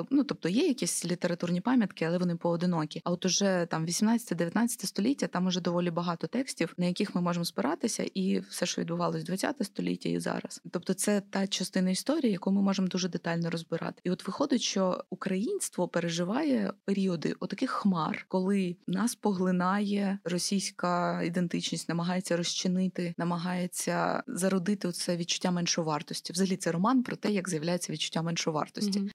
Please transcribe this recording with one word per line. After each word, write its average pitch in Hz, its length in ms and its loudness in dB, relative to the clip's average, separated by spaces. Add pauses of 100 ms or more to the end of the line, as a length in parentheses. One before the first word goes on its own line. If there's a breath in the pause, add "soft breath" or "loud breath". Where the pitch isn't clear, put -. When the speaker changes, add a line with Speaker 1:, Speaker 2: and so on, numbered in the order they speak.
Speaker 1:
Ну, 277 140 4
тобто - 260 -2
є 262 180 4
якісь - 380 0
літературні 175 560 0
пам'ятки, 233 440 2
але 170 120 2
вони 175 180 0
поодинокі. 170 680 0
А 175 80 0
от 175 140 0
уже 185 440 2
там 160 160 0
вісімнадцяте, 208 500 2
дев'ятнадцяте 180 520 0
століття, 208 400 0
там 180 200 0
уже 180 140 0
доволі 175 300 2
багато 175 360 -2
текстів, 226 500 -2
на 175 80 2
яких 180 300 0
ми 180 60 2
можемо 175 240 0
спиратися, - 680 -2
і 190 260 2
все, - 260 -4
що 180 160 -2
відбувалось 165 420 -2
в - 20 -12
двадцяте - 380 -2
століття - 460 -2
і - 100 0
зараз. - 420 -4 (100)
Тобто 180 220 0
це 202 360 0
та 196 180 0
частина 185 420 0
історії, 254 420 2
яку 190 200 0
ми 196 100 4
можемо 196 260 2
дуже 180 220 -2
детально 170 400 -2
розбирати. 170 540 -6
І 180 80 -2
от - 160 -4
виходить, 262 340 0
що 185 480 0
українство 190 800 -2
переживає 190 840 0 (120)
періоди 190 540 0
отаких 202 320 -4
хмар, 185 560 0
коли 185 480 0 (120)
нас 196 280 0
поглинає 196 1080 2
російська 175 1000 0
ідентичність, 175 640 -2
намагається 175 480 0
розчинити, 180 800 0
намагається 175 1120 -2
зародити 190 600 0
оце 175 300 -2
відчуття 175 340 -2
меншовартості. 165 840 -2
Взагалі 190 240 2
це 170 140 -2
роман 220 320 4
про 160 120 -4
те, 208 160 -2
як 190 180 0
з'являється 165 440 -2
відчуття - 280 -2
меншовартості. 170 800 -2
Speaker 2:
Мгм. 196 160 -2